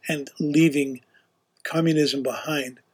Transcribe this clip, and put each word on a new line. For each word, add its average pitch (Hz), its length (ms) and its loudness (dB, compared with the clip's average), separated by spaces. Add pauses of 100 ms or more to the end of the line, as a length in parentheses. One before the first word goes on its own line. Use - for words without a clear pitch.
and 143 300 -4
leaving 147 600 2 (640)
communism 151 580 0
behind. 127 580 -6 (120)